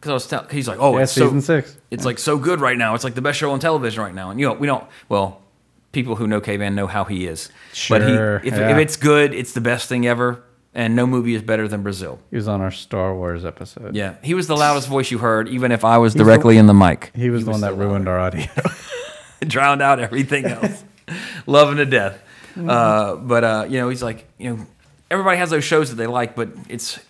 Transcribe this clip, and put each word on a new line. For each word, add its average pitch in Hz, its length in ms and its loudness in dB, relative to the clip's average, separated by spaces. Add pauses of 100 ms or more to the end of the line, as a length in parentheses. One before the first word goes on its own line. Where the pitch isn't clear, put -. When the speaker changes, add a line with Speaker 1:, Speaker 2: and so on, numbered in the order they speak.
Speaker 1:
'cause 151 100 -10
I 139 40 -2
was 123 120 -4
tell-, - 240 -8
he's 139 180 -4
like, 98 120 -8
"Oh, 135 160 4
Speaker 2:
Yeah, 131 80 2
Speaker 1:
it's 131 80 -4
so, 135 140 2
Speaker 2:
season 139 160 0
six. 151 340 -2 (140)
Speaker 1:
it's, 120 120 -10
Speaker 2:
Yeah. 127 40 -4
Speaker 1:
like, 120 120 -4
so 151 200 -2
good 160 240 -2
right 123 160 2
now. 113 160 0
It's, 120 100 -6
like, 123 100 -6
the 127 80 -6
best 139 160 -2
show 147 140 -2
on 135 80 -2
television 131 420 -2
right 92 120 -10
now." 95 160 -10
And, 110 100 -6
you 143 60 0
know, 113 80 0
we 143 120 -4
don't, 139 180 -2 (240)
well, 98 320 -2 (520)
people 123 240 -4
who 113 100 -4
know 107 140 0
Caveman 101 340 -4
know 98 140 -4
how 98 160 -4
he 92 220 -8
is. 80 240 -12 (380)
But 110 140 4
he, 110 60 4
Speaker 2:
Sure, 107 360 2
Speaker 1:
if, 127 120 -4
Speaker 2:
yeah. 107 140 2
Speaker 1:
if 147 80 4
it's 151 180 0
good, 147 360 4
it's 123 200 -8
the 123 80 -4
best 117 280 -4
thing 120 200 0
ever. 120 340 -2 (320)
And 117 220 -2
no 123 100 2
movie 123 300 0
is 107 60 -6
better 110 260 -2
than 101 160 -6
Brazil. 92 340 -8 (120)
Speaker 2:
He - 60 -8
was 107 120 -4
on 101 120 -2
our 95 120 -4
Star 95 420 -6
Wars 87 300 -6
episode. 95 500 -14
Speaker 1:
Yeah, 101 260 -6
he 156 140 -4
was 180 140 -4
the 156 80 0
loudest 147 320 2
voice 135 240 -2
you 120 60 -4
heard, 110 300 0
even 123 220 -2
if 113 140 0
I 117 140 6
was 113 160 6
Speaker 2:
He's 117 40 2
the 110 60 8
Speaker 1:
directly 113 340 8
in 107 80 10
the 104 80 10
mic. 92 400 6
Speaker 2:
He 120 160 -2
was 117 120 -2
Speaker 1:
He - 20 -4
Speaker 2:
the 113 80 -6
Speaker 1:
was 107 80 -4
Speaker 2:
one - 0 -
that 98 180 -4
Speaker 1:
the 101 80 -2
Speaker 2:
ruined 101 200 -2
Speaker 1:
loudest. 90 420 -2 (100)
Speaker 2:
our - 60 -6
audio. - 80 -2 (100)
<laughs> 539 320 -12 (260)
Speaker 1:
<laughs> - 60 -6
Drowned 139 360 2
out 139 180 4
everything 131 460 -2
else. 139 360 -4 (320)
Speaker 2:
<laughs> - 320 -14
Speaker 1:
Love 143 240 6
him 143 60 -2
to 147 100 2
death. 101 340 0 (360)
Speaker 2:
Mm-hmm. 170 120 -8
Speaker 1:
Uh, 107 460 2
but, 117 300 0
uh, 110 240 0
you 131 100 -4
know, 123 100 -2
he's 127 140 -6
like, 110 240 -10 (100)
you 123 200 -10
know, 107 100 -14 (460)
everybody 190 260 0
has 180 120 -2
those 156 140 0
shows 156 260 0
that 120 60 -12
they 113 120 -4
like, 120 260 -4
but 113 140 -6 (200)
it's - 300 -12 (120)